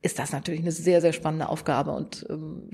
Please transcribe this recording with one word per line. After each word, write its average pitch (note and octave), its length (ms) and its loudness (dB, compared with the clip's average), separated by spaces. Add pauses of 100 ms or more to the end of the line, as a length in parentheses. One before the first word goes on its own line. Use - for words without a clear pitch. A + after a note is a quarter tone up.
ist - 140 -2
das C#3 140 -4
natürlich D#3 260 -4
eine E3 140 0
sehr, E3+ 260 6
sehr E3 140 6
spannende D#3+ 340 -2
Aufgabe. C#3+ 440 0
Und, - 380 -8
ähm, D#3 440 -10